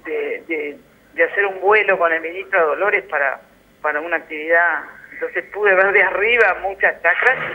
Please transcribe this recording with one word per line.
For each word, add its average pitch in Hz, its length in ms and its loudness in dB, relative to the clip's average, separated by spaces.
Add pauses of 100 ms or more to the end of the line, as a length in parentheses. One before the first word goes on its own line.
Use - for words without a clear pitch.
de, 143 420 -6
de, 147 300 -6 (380)
de 165 100 2
hacer 196 220 0
un 190 160 -6
vuelo 202 340 4
con 170 160 2
el 160 80 -2
ministro 175 460 -2
Dolores 190 380 0
para, 143 360 -4 (400)
para 151 220 -2
una 170 160 -4
actividad. 156 680 0 (280)
Entonces 170 300 -8 (120)
pude 202 200 2
ver 190 180 4
de 190 100 4
arriba 196 580 2
muchas 190 400 -2
chacras 202 380 2 (160)